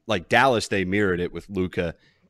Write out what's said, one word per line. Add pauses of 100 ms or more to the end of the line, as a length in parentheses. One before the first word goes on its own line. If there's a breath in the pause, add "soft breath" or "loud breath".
like,
Dallas,
they
mirrored
it
with
Luka (340 soft breath)